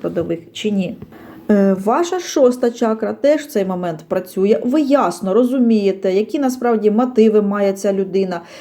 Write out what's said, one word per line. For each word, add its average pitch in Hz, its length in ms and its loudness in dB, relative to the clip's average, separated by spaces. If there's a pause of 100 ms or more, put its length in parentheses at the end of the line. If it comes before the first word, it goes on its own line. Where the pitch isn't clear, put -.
родових 170 500 -6
чи - 180 -4
ні. 190 260 -4 (540)
Е, 196 340 4
ваша 339 360 0
шоста 254 500 2
чакра 220 420 -2
теж 285 280 0
в 294 60 -14
цей 196 180 -2
момент 180 440 -6
працює. 190 560 0
Ви 262 160 0
ясно 214 540 0
розумієте, 220 800 2
які 214 260 -2
насправді 240 520 0
мотиви 220 520 4
має 202 300 0
ця 196 200 -2
людина, 185 480 -2 (200)